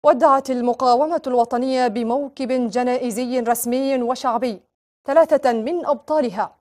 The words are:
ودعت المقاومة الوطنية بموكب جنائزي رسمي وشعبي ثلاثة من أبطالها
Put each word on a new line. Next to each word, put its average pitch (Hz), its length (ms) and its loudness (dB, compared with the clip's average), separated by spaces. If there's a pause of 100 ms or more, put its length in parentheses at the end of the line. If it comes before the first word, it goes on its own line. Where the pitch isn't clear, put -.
ودعت 269 460 4
المقاومة 247 760 0
الوطنية 247 600 0
بموكب 247 800 -2
جنائزي 247 720 -2
رسمي 247 600 0
وشعبي 240 580 -2 (460)
ثلاثة 285 460 4
من 247 340 -4
أبطالها 247 760 -2